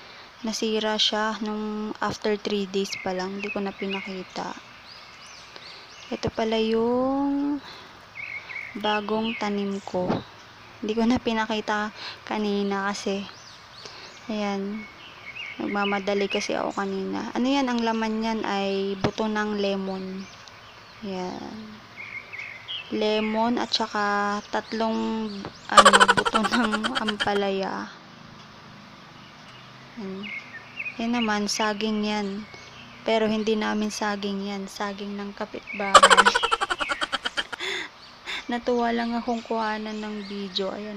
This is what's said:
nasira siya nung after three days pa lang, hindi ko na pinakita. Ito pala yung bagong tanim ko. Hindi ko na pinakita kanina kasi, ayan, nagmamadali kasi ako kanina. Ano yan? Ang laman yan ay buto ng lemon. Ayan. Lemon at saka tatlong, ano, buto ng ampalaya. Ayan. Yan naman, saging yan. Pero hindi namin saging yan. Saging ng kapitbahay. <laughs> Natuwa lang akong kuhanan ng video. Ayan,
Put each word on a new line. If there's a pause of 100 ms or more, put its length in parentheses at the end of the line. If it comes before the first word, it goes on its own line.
(400)
nasira
siya
nung
after
three
days
pa
lang,
hindi
ko
na
pinakita. (1500)
Ito
pala
yung (1120)
bagong
tanim
ko. (720)
Hindi
ko
na
pinakita (320)
kanina
kasi, (1120)
ayan, (720)
nagmamadali
kasi
ako
kanina.
Ano
yan?
Ang
laman
yan
ay
buto
ng
lemon. (800)
Ayan. (1300)
Lemon
at
saka
tatlong, (400)
ano, (260)
buto
ng
ampalaya. (2000)
Ayan. (720)
Yan
naman,
saging
yan. (560)
Pero
hindi
namin
saging
yan.
Saging
ng
kapitbahay. (1080)
<laughs>
Natuwa
lang
akong
kuhanan
ng
video.
Ayan,